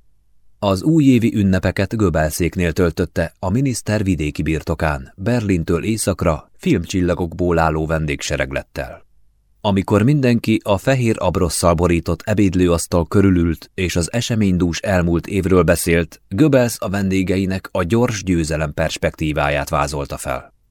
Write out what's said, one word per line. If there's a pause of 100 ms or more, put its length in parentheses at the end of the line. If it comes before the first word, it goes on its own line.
(580)
Az
újévi
ünnepeket
Goebbelszéknél
töltötte,
a
miniszter
vidéki
birtokán,
Berlintől
északra,
filmcsillagokból
álló
vendégsereglettel. (540)
Amikor
mindenki
a
fehér
abrosszal
borított
ebédlőasztal
körülült
és
az
eseménydús
elmúlt
évről
beszélt,
Goebbels
a
vendégeinek
a
gyors
győzelem
perspektíváját
vázolta
fel. (180)